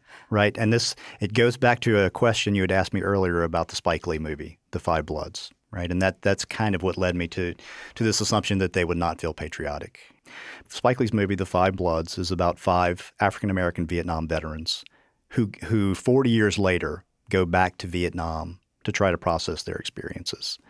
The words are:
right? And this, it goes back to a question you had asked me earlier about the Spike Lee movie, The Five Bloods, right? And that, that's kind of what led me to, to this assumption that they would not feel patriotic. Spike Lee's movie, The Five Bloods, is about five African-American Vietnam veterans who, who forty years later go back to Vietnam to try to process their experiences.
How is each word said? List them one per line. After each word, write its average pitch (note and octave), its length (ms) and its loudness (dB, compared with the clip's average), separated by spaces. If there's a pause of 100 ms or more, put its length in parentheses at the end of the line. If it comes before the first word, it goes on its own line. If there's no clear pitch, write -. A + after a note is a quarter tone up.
(300)
right? G#2 260 4
And A2 160 2
this, A#2 240 0 (240)
it G#2+ 140 -4
goes A#2+ 240 4
back A#2+ 240 4
to G#2+ 180 4
a F#2 120 4
question G#2+ 420 2
you G2 80 2
had F#2 100 2
asked F#2+ 220 2
me G2+ 80 -2
earlier F#2+ 400 0
about E2 280 0
the - 60 -12
Spike E2 300 -2
Lee D#2+ 140 -2
movie, D#2 400 -8 (100)
The F2 100 -6
Five D#2+ 280 0
Bloods, D2+ 420 -10 (220)
right? F2 200 -6
And F2+ 100 -2
that, F#2+ 200 0
that's G2 240 0
kind G#2+ 300 -2
of F2+ 80 -4
what F2+ 120 0
led F2+ 200 0
me F2 140 -4
to, F2 260 -6 (400)
to - 80 -2
this A2 180 2
assumption G#2 380 0
that F#2 140 0
they F2+ 120 2
would E2+ 120 -2
not E2+ 220 -2
feel D#2+ 140 -6
patriotic. D2+ 680 -10 (640)
Spike B2 320 2
Lee's A2+ 140 0
movie, G2+ 200 2
The F#2 140 -2
Five F#2+ 280 2
Bloods, E2+ 440 -2
is F2+ 100 -4
about F2 300 0
five F2+ 600 0
African-American F#2 680 0
Vietnam E2 400 -2
veterans D#2 580 -6 (440)
who, G#2+ 220 0 (140)
who G2+ 300 0
forty B2+ 340 4
years G#2+ 300 2
later F2 440 0 (280)
go F#2+ 160 4
back F2+ 320 2
to - 80 -8
Vietnam E2 720 -4 (240)
to - 80 -4
try G2 180 2
to F2 80 0
process E2 460 -2
their - 140 -8
experiences. - 800 -10 (100)